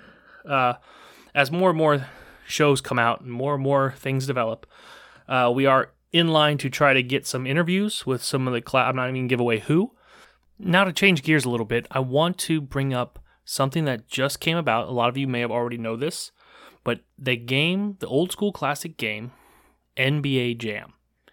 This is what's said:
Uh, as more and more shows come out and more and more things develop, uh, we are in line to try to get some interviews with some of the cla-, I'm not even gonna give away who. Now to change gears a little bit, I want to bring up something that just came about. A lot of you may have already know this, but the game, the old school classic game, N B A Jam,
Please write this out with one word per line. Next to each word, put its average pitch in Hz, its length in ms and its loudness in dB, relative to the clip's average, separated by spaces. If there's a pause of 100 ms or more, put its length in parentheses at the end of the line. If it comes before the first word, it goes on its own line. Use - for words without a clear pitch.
(460)
Uh, 127 300 2 (600)
as 139 160 2
more 180 200 2
and 160 60 0
more 147 300 2 (400)
shows 143 320 4
come - 180 -4
out 117 220 2
and 127 100 -16
more 131 260 -4
and 135 80 -4
more 135 340 2
things 135 280 -4
develop, 120 400 -4 (600)
uh, 127 260 2
we 135 120 2
are 131 260 4 (220)
in 170 160 4
line 151 280 4
to 139 120 -4
try 139 240 4
to 131 100 4
get 131 240 -2
some 131 180 -4
interviews 180 600 0
with 127 180 -2
some 131 240 0
of 127 60 -2
the 117 80 -2
cla-, 123 260 2
I'm 127 80 0
not 127 140 -2
even 131 60 -4
gonna 127 120 -2
give 123 140 2
away 117 180 2
who. 170 320 0 (680)
Now 185 280 2
to 180 80 -4
change 185 300 2
gears 156 200 2
a 127 60 -2
little 117 160 -2
bit, 117 260 -2
I 135 80 -2
want 143 400 0
to 160 220 -2
bring 135 320 -4
up 123 260 -6 (240)
something 135 420 -2
that 127 220 -4
just 135 320 -2
came 165 160 0
about. 120 320 0
A - 40 -8
lot 120 180 2
of 127 80 -6
you 139 100 -2
may 123 140 -2
have 117 100 -2
already 120 260 -2
know 113 200 -6
this, 151 340 -8 (540)
but 117 160 -4 (160)
the 127 180 0
game, 165 640 -2
the - 80 -10
old 160 240 0
school 208 220 -4
classic 147 420 -6
game, 110 360 -8 (640)
N 139 240 0
B 139 160 0
A 120 160 0
Jam, 110 400 -10 (400)